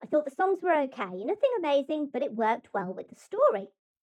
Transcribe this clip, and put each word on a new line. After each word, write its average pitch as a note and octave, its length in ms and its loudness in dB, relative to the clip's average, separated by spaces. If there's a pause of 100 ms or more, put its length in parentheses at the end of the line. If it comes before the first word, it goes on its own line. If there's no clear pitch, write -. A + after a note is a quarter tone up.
I - 60 -20
thought D4+ 200 2
the C#4 40 -10
songs F#4+ 320 0
were E4+ 200 2
okay, G#3 420 -6
nothing G#4 340 0
amazing, D4 540 0
but B3 100 -4
it A3+ 120 -6
worked A3+ 380 -2
well F#3 220 -4
with - 140 -14
the - 80 -20
story." G4 540 0 (320)